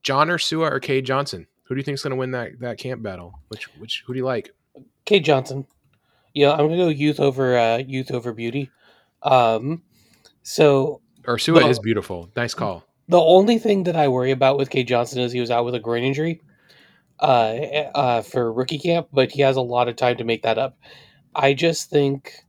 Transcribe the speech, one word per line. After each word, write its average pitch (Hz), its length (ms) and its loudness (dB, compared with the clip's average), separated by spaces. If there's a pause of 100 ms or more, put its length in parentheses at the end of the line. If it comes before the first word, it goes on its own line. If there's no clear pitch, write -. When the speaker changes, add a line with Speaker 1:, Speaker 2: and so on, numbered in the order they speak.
Speaker 1:
John 143 260 0
Ursua 160 420 -2
or 135 100 -4
Cade 135 260 -2
Johnson? 135 400 -4 (180)
Who - 100 -8
do 135 40 -4
you 135 60 -6
think's 139 180 -6
gonna 131 140 -6
win 131 160 -4
that, 120 280 -10
that 120 180 -8
camp 127 240 -10
battle? 90 460 -12
Which, 107 160 -14 (140)
which, - 280 -10
who 123 60 -10
do 131 60 -4
you 127 60 -2
like? 123 260 -4 (540)
Speaker 2:
Cade 160 200 0
Johnson. 135 420 -2 (680)
Yeah, 143 180 4
I'm 156 60 0
gonna 156 180 2
go 180 120 2
youth 147 320 0
over, 131 360 2
uh, 117 220 2
youth 131 320 -6
over 120 220 -6
beauty. 117 380 -6 (520)
Um, 127 600 2 (600)
so 143 580 2 (220)
Speaker 1:
Ursua 147 380 4
Speaker 2:
the 123 80 6
Speaker 1:
is 123 100 2
beautiful. 98 580 -4
Nice 120 180 -4
call. 95 300 -6 (240)
Speaker 2:
The 175 120 6
only 190 380 6
thing 202 260 0
that 170 120 -2
I 147 120 4
worry 127 240 0
about 135 260 2
with 139 100 -2
Cade 123 200 -2
Johnson 123 320 0
is 123 100 -2
he 127 100 -4
was 120 100 -4
out 120 140 0
with 123 100 -4
a 120 60 -4
groin 117 220 -2
injury, 151 400 -2 (800)
uh, - 20 2 (720)
uh, 120 280 0
for 117 300 -4
rookie 131 260 -4
camp, 170 340 -2
but 135 180 2
he 143 120 0
has 135 140 4
a 131 60 0
lot 120 260 0
of 117 80 -8
time 123 200 0
to 117 80 -8
make 113 180 -2
that 113 160 0
up. 135 200 -6 (560)
I 139 200 4
just 160 360 -2
think 139 420 0 (160)